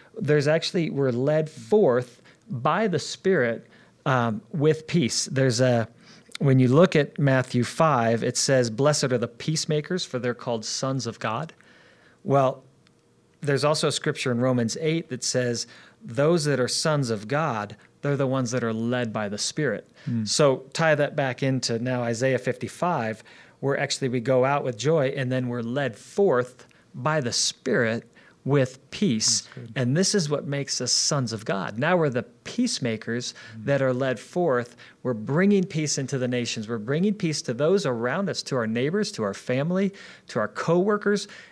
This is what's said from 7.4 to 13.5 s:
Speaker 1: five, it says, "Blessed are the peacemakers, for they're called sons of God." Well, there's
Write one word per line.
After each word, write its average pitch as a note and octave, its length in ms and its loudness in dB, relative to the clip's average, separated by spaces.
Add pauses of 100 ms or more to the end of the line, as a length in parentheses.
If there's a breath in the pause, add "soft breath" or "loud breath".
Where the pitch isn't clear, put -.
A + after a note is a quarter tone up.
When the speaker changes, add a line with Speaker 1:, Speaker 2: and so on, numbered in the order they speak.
Speaker 1:
five, A#2 580 2
it B2+ 140 -2
says, B2+ 340 2
"Blessed C#3 340 2
are B2 140 0
the A2+ 100 -4
peacemakers, D#3 760 -4
for - 140 -6
they're A#2+ 160 -4
called A#2 300 -6
sons C3+ 420 -4
of A2+ 120 -8
God." A#2+ 360 -6 (680 soft breath)
Well, C3+ 400 2 (800)
there's C#3 240 0